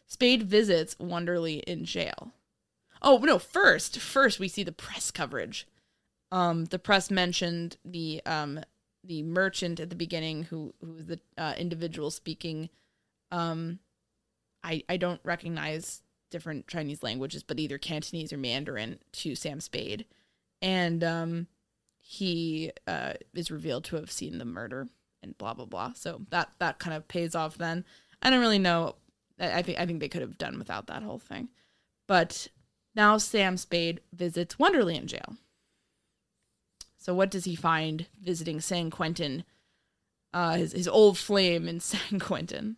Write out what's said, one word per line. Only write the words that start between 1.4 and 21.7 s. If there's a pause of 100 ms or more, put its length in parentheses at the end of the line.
in
jail. (680)
Oh,
no,
first,
first
we
see
the
press
coverage. (680)
Um,
the
press
mentioned
the,
um, (440)
the
merchant
at
the
beginning
who, (100)
who
was
the, (180)
uh,
individual
speaking. (600)
Um, (840)
I,
I
don't
recognize (300)
different
Chinese
languages,
but
either
Cantonese
or
Mandarin (140)
to
Sam
Spade. (560)
And,
um, (520)